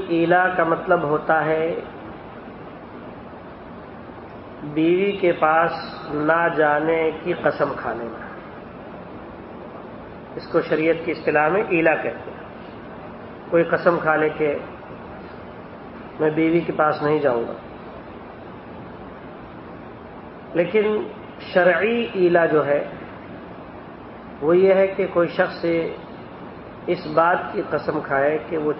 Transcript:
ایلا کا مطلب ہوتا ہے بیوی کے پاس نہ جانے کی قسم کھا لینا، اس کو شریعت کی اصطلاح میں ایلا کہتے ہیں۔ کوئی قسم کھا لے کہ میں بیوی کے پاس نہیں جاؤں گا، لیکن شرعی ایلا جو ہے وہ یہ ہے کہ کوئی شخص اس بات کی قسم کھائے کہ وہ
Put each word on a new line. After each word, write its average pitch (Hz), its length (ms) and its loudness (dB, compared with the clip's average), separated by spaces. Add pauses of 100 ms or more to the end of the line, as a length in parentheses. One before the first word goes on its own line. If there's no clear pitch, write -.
ایلا 175 400 6
کا 175 160 4
مطلب 165 380 4
ہوتا 151 420 2
ہے 160 300 2 (3000)
بیوی 170 480 4
کے 175 200 4
پاس 165 380 6 (400)
نہ 156 460 4
جانے 156 540 4 (120)
کی 175 100 -2 (100)
قسم 147 340 2
کھا 120 160 -4
لینا، 113 340 -8 (2000)
اس - 120 -10
کو 165 120 4
شریعت 160 440 2
کی 170 80 -2
اصطلاح 151 360 4
میں 190 200 2
ایلا 165 260 4
کہتے - 360 -4
ہیں۔ - 140 -14 (1040)
کوئی 170 140 6
قسم 170 380 2
کھا 156 140 4
لے 151 120 4 (100)
کہ 147 200 2 (1600)
میں 156 100 4
بیوی 160 300 4
کے 147 160 -4
پاس 151 260 4
نہیں 147 160 4
جاؤں 123 300 4
گا، 92 40 -6 (3000)
لیکن 208 480 4 (380)
شرعی 190 720 4
ایلا 175 340 6
جو 151 200 4
ہے 143 220 2 (1500)
وہ 156 160 6
یہ 190 180 8
ہے 196 120 6
کہ 190 260 0
کوئی 170 160 4
شخص - 360 -2 (1200)
اس 170 200 -2
بات 165 300 4 (160)
کی 202 180 -2
قسم 156 300 -2
کھائے 143 380 2 (100)
کہ 170 100 -2
وہ 151 220 0